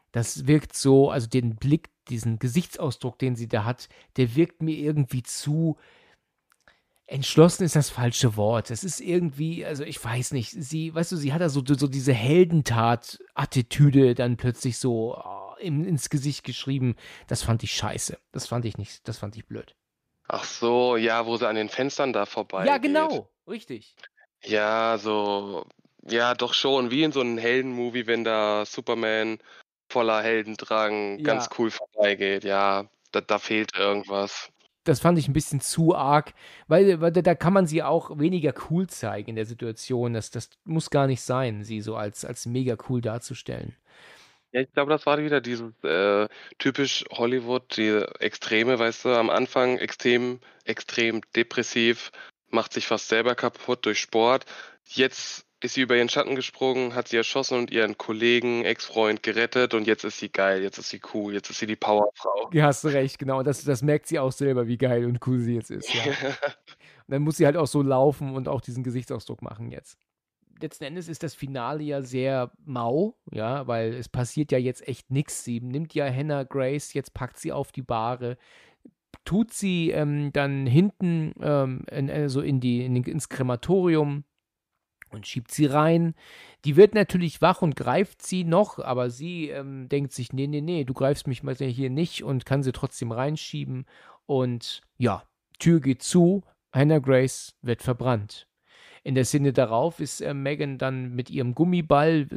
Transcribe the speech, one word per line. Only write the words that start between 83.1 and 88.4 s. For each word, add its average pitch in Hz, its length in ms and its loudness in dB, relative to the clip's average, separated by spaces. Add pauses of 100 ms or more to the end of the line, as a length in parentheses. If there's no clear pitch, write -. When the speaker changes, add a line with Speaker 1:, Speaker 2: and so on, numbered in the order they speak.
Speaker 1:
Krematorium 147 960 0 (880)
und 107 160 -14
schiebt - 240 -10
sie 147 160 2
rein. 160 480 2 (500)
Die 147 120 2
wird 202 180 10
natürlich 180 460 0
wach 175 220 4
und 156 140 2
greift 147 460 -2
sie 185 220 -4